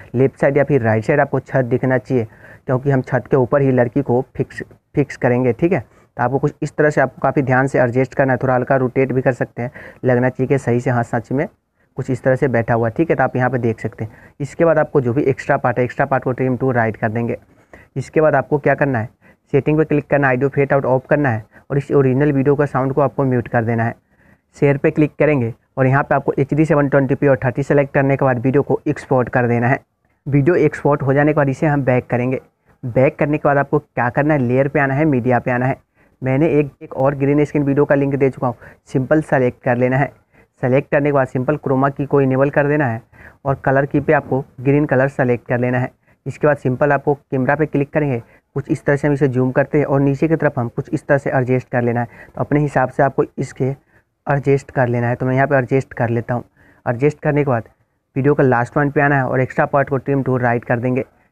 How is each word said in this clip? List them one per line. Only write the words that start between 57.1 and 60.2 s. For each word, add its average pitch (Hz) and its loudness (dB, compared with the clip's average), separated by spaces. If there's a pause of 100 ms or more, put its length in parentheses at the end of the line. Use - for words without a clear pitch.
करने 147 0
के 143 -2
बाद 117 -2 (480)
वीडियो 139 2
का 143 2
लास्ट 123 2
पॉइंट 143 0
पे 151 2
आना 143 2
है 135 0
और 127 -2
एक्स्ट्रा 143 0
पार्ट 139 -2
को 139 0
ट्रिम 139 -2